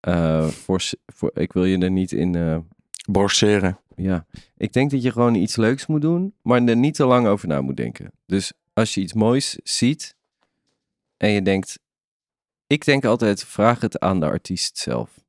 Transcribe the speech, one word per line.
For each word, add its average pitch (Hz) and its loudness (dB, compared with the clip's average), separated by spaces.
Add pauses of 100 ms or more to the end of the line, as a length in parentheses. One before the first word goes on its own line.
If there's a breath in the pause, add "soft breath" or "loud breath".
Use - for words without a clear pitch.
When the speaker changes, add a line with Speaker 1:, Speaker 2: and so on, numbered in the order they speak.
Speaker 1:
eh, 80 0
force-, - -4
voor-, - -6
ik 87 -4
wil 90 0
je 95 2
er 90 0
niet 92 -2
in, 85 -2
eh, 82 0 (520)
Speaker 2:
Borseren. 98 2 (160)
Speaker 1:
ja. 92 -4 (300 loud breath)
Ik - -6
denk 135 0
dat 135 -2
je 123 0
gewoon 117 2
iets 98 0
leuks 117 0
moet 156 0
doen, 175 -2
maar 120 2
er 117 4
niet 139 2
te 143 2
lang 123 4
over 101 0
na 73 0
moet 67 -4
denken. 58 -8 (140)
Dus 95 -2 (200)
als 110 0
je 104 -4
iets 92 -6
moois 117 0
ziet - -4 (1000)
en 107 2
je 101 2
denkt, 95 -2 (880)
ik 147 0
denk 139 2
altijd, 110 2
vraag 117 2
het - -4
aan 92 0
de 76 0
artiest - -6
zelf. - -6 (180)